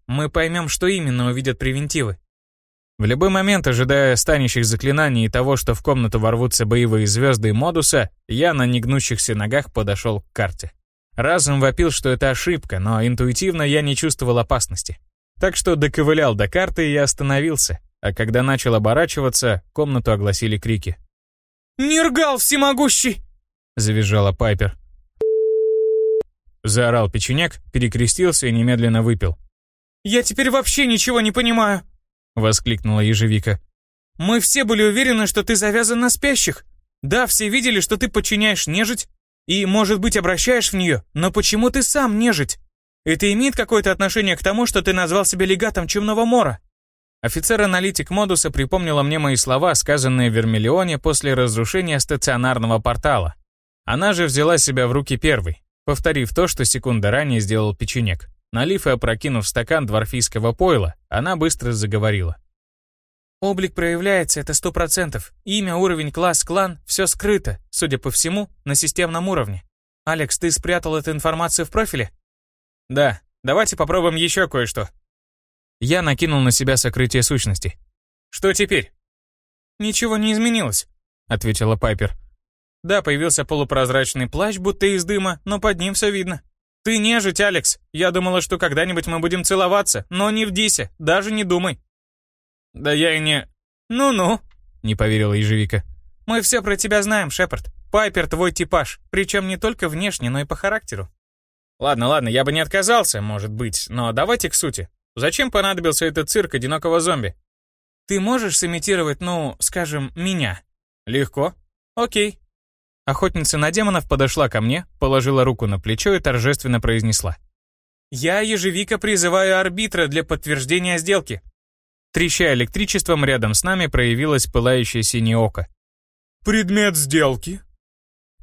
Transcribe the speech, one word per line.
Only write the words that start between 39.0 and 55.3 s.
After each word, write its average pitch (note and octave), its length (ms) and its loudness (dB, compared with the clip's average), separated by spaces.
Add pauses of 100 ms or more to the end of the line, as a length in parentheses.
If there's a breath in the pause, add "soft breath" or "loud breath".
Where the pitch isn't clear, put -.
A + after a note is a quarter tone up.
и, F#3+ 200 0
может G3+ 320 2
быть, G#3+ 180 0
обращаешь F#3+ 560 2
в G3 40 -2
нее, E3 260 0 (120)
но F3 180 0
почему G#3+ 380 2
ты C4+ 120 0
сам A#3 360 2
нежить? A3 400 0 (460)
Это E3 280 2
имеет B3 240 2
какое-то G#3 340 2
отношение F#3+ 460 0
к - 60 -10
тому, G#3+ 240 0
что G3 160 0
ты F#3+ 100 0
назвал F#3 320 2
себя F#3 220 0
легатом F#3+ 400 0
Чумного G#3+ 380 0
Мора?» A3+ 360 2 (640)
Офицер-аналитик F#3 880 0
Модуса F#3 400 0
припомнила D3+ 520 0
мне D3+ 160 0
мои C#3 180 0
слова, C#3 380 2
сказанные B2+ 560 2
в A2 40 0
Вермиллионе A#2 640 2
после C#3+ 360 0
разрушения B2+ 640 0
стационарного B2 800 0
портала. A#2 540 0 (500)
Она F3 280 0
же F3 120 0
взяла D3+ 340 2
себя B2+ 280 2
в A#2+ 60 0
руки C3+ 240 -2
первой, A2 460 0 (220)